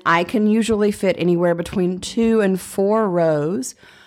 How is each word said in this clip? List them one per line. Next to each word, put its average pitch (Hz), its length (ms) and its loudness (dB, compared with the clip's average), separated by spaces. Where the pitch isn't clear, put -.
I 170 180 2
can 208 240 0
usually 214 460 2
fit 190 260 -2
anywhere 175 340 2
between 180 460 -4
two 226 400 0
and 190 220 0
four 208 480 0
rows 170 640 0